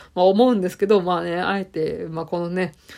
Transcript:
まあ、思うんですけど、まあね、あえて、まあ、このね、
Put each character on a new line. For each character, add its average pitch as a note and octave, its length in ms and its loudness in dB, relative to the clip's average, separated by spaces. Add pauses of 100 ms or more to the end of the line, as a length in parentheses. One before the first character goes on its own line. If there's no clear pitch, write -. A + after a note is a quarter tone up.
(140)
ま F3+ 80 2
あ、 - 40 6
思 G#3+ 220 6
う B3 60 4
ん G3 60 0
で F#3 80 -2
す - 100 -10
け G3+ 80 -2
ど、 G3+ 140 2
ま F3 180 -2
あ E3+ 60 -4
ね、 F3 160 -4
あ F#3+ 180 -2
え F#3+ 60 -6
て、 E3 440 -6
ま D#3+ 140 -8
あ、 D#3 40 -10
こ F3 120 -6
の E3+ 100 -4
ね、 F3+ 240 -4 (240)